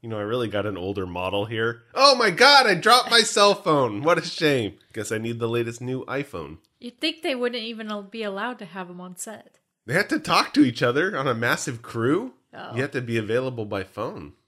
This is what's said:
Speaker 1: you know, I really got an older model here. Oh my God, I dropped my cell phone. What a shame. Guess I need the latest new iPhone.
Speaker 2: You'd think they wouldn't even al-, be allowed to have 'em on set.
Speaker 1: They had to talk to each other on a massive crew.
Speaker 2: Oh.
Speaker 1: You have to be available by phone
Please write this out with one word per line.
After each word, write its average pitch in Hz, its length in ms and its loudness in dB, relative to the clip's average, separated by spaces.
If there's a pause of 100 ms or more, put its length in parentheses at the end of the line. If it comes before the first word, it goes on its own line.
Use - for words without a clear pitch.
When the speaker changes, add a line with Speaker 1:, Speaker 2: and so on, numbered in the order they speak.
Speaker 1:
you 113 60 -10
know, 110 80 -6
I - 20 -4
really 113 260 -2
got 101 200 -2
an 98 100 -6
older 95 300 -4
model 92 380 -4
here. 113 360 -4 (140)
Oh 269 180 8
my 240 160 2
God, 254 380 6
I 196 80 4
dropped 226 340 4
my 233 120 6
cell 202 340 4
phone. 139 480 0
What 165 160 4
a - 20 -6
shame. 131 540 0 (180)
Guess 107 180 -8
I 110 60 -2
need 117 220 -6
the 117 100 -2
latest 117 320 -4
new 127 240 -8
iPhone. 92 540 -8 (200)
Speaker 2:
You'd - 220 -16
think 320 220 -6
they 330 100 -2
wouldn't 240 300 -6
even 220 260 -10
al-, 208 140 -8
be 208 180 -12
allowed 208 380 -6
to 214 60 -14
have 175 220 -12
'em 180 140 -16
on 180 140 -16
set. - 420 -16 (300)
Speaker 1:
They 120 80 -2
had 202 140 2
to 311 100 0
talk - 340 0
to 147 100 6
each 123 200 0
other 151 340 2
on 135 100 0
a 127 60 2
massive 120 480 -2
crew. 151 520 0 (200)
Speaker 2:
Oh. 110 220 -12
Speaker 1:
You 123 80 0
have 143 80 -6
to 131 100 -4
be 117 160 -4
available 113 480 -2
by 101 180 -6
phone 104 500 -10 (140)